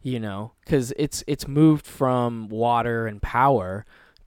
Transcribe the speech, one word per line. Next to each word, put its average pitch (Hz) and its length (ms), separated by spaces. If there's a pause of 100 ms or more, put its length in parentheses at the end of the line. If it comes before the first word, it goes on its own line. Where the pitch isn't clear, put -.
you 127 180
know? 107 340 (140)
'Cause 131 300
it's, - 320
it's 147 180
moved 151 400
from 120 600
water 117 580
and 104 160
power 110 600 (420)